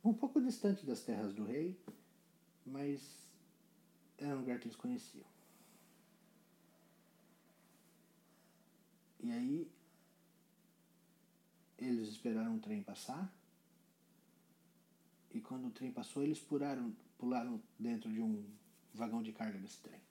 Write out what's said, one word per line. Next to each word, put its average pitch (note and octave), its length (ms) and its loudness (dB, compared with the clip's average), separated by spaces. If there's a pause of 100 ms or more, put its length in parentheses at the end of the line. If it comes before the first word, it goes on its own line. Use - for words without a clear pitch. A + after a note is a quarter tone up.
um A3+ 100 8
pouco C4+ 280 4
distante G#3 440 4
das A#2+ 160 0
terras G#2 320 0
do G#2+ 120 -2
rei, D#3 340 0 (840)
mas C#3 640 -4 (880)
era C#3+ 180 0
um C3 40 0
lugar B2 200 0
que - 80 -6
eles - 80 -8
conheciam. - 520 -4 (4000)
E - 120 2
aí, C3 400 2 (2000)
eles A#2 320 2
esperaram A2+ 460 0
o - 40 0
trem G#3 220 -2
passar, F#3+ 500 -6 (2000)
e A2+ 100 -4
quando B2+ 280 -4
o A#2 40 -2
trem B2 200 -4
passou, B2 320 -2
eles D3+ 160 4
pularam, C3+ 520 0 (280)
pularam B2 420 0 (160)
dentro A2+ 340 0
de A2 80 0
um G#2+ 240 2 (500)
vagão A2+ 280 0
de A2 100 -4
carga G#2+ 280 -2
desse - 180 -10
trem. - 340 -16